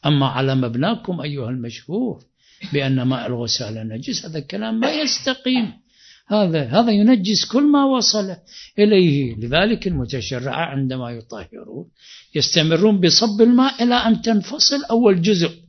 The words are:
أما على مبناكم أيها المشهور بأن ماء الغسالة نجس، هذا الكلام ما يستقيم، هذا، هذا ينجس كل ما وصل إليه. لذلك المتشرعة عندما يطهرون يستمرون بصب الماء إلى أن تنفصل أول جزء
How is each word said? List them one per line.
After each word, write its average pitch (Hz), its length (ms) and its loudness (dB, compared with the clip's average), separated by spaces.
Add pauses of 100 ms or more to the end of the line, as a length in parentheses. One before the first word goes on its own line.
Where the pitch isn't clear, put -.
أما 143 220 2
على 131 280 -2
مبناكم 160 640 -2
أيها 139 280 -8
المشهور 127 720 -8 (500)
بأن 135 280 0
ماء 123 260 -4
الغسالة 113 560 -6
نجس، 113 420 -8
هذا 160 120 -10
الكلام 214 420 -6
ما 269 120 0
يستقيم، 254 840 -4 (540)
هذا، 180 360 0
هذا 214 280 2
ينجس 208 540 4
كل 269 180 0
ما 285 220 4
وصل 214 500 0 (440)
إليه. 165 560 4
لذلك 160 520 0
المتشرعة 131 760 -4
عندما 131 460 -4
يطهرون - 800 -14 (440)
يستمرون 165 640 2
بصب 202 420 2
الماء 247 420 4
إلى 240 120 2
أن 226 260 2
تنفصل 269 680 0
أول 226 320 4
جزء 175 300 2 (180)